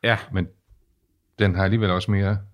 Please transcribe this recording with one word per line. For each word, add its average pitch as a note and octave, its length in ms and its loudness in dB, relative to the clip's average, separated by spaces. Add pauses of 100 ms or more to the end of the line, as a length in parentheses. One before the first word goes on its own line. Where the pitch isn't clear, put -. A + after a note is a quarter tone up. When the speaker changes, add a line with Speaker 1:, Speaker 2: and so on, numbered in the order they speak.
Speaker 1:
Ja. A2+ 160 0 (140)
Speaker 2:
Men F2+ 140 -2 (920)
den G2 160 2
har F#2+ 100 0
alligevel G#2 260 2
også F#2 200 -2
mere G2+ 280 0 (160)